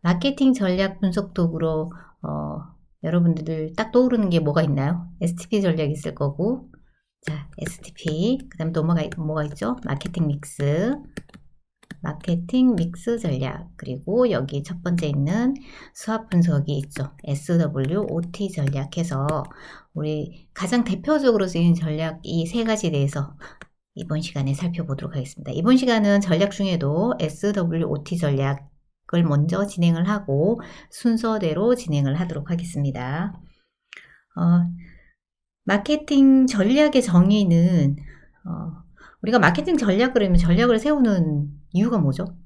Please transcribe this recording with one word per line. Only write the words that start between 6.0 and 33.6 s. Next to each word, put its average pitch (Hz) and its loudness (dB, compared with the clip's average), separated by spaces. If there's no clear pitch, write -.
거고, 180 -4
자, 151 -8
에스티피, - -4
그 - -20
다음 165 -4
또 160 -2
뭐가, 165 2
뭐가 156 -4
있죠? 202 -6
마케팅 156 -4
믹스, 147 -2
마케팅 175 0
믹스 185 -4
전략, 135 -4
그리고 185 0
여기 139 -2
첫 175 -10
번째 170 -2
있는 180 0
수합 220 -6
분석이 156 2
있죠. 139 -6
에스더블유오티 170 -2
전략 139 -4
해서 147 -4
우리 151 -6
가장 233 0
대표적으로 233 2
쓰이는 170 4
전략 160 -4
이 165 -2
세 226 -2
가지에 214 0
대해서 139 -2
이번 156 -4
시간에 139 -4
살펴보도록 156 -6
하겠습니다. 131 -8
이번 220 4
시간은 214 4
전략 190 2
중에도 180 0
에스더블유오티 165 -2
전략을 139 -2
먼저 165 2
진행을 170 2
하고 202 0
순서대로 220 0
진행을 143 0
하도록 170 -6
하겠습니다. 143 -4